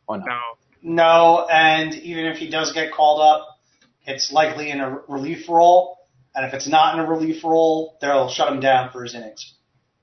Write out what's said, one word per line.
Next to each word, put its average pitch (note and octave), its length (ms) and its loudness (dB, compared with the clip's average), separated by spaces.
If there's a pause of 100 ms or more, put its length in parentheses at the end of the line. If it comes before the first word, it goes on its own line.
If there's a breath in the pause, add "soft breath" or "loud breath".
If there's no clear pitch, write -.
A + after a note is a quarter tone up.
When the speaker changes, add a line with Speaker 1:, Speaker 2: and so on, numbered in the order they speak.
Speaker 1:
or G#2+ 120 -8
not? F#2+ 80 -12
Speaker 2:
No. B2 140 -8 (420)
Speaker 3:
No, E3 680 4
and D#3+ 440 2
even E3 320 -10
if D#3+ 120 -6
he D#3 100 -10
does D#3 240 -6
get D#3 200 -6
called D3+ 280 2
up, D3+ 380 2 (460)
it's C3+ 280 -8
likely D3+ 380 -2
in C#3+ 100 -8
a C3+ 180 -8 (100)
relief C#3+ 400 -10
role. F3 500 4 (360)
And C3+ 120 -4
if C3+ 80 -10
it's C3+ 140 -10
not D#3+ 260 2
in E3 60 -4
a D#3 80 -4
relief D#3+ 340 -4
role, D#3+ 580 0
they'll C#3 280 0
shut D3 240 -2
him C3+ 80 -6
down B2+ 320 2
for B2 100 -14
his A#2+ 120 -14
innings. - 400 -18 (480)